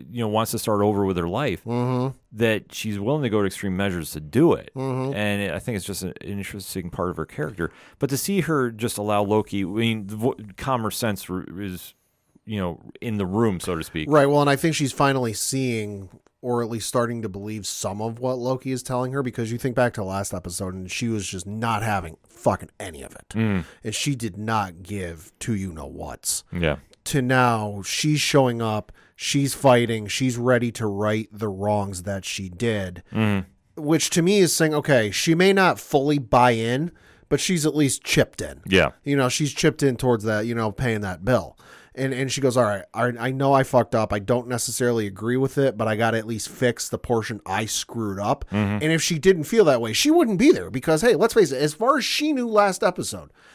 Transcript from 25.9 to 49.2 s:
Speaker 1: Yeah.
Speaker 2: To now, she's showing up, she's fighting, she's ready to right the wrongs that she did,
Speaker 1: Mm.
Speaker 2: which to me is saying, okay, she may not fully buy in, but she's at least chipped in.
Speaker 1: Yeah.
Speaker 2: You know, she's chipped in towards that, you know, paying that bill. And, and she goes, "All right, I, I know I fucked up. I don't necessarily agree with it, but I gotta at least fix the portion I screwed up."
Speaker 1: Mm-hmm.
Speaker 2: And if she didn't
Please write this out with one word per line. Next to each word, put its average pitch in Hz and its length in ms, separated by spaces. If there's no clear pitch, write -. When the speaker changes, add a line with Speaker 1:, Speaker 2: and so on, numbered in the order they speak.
Speaker 1:
Yeah. 80 240
Speaker 2:
To 135 180
now, 117 640
she's 151 360
showing 123 420
up, 107 300
she's 139 380
fighting, 117 520
she's 127 300
ready 120 360
to 113 140
right 107 460
the 107 160
wrongs 98 560
that 95 200
she 95 240
did, 92 540
Speaker 1:
Mm. 104 340
Speaker 2:
which 156 340
to 170 120
me 202 160
is 180 160
saying, 156 200
okay, 127 360
she 165 240
may 185 180
not 180 280
fully 147 380
buy 123 340
in, 120 400
but 143 120
she's 170 260
at 139 80
least 143 300
chipped - 360
in. 71 260
Speaker 1:
Yeah. 90 240
Speaker 2:
You 143 120
know, 131 120
she's 143 240
chipped - 300
in 131 140
towards 120 280
that, 107 220
you 120 80
know, 113 160
paying 113 300
that 92 240
bill. 113 320
And, 131 140
and 127 180
she 131 120
goes, 127 160
"All 120 60
right, 101 280
I, 117 120
I - 20
know 135 240
I 135 80
fucked 123 320
up. 110 180
I 107 60
don't 120 300
necessarily 120 580
agree 107 320
with 131 180
it, 131 220
but 110 100
I 107 80
gotta 113 220
at 107 80
least 113 240
fix - 400
the - 80
portion 113 480
I 101 180
screwed 104 560
up." 113 320
Speaker 1:
Mm-hmm. 104 320
Speaker 2:
And 160 80
if 160 80
she 170 180
didn't 175 260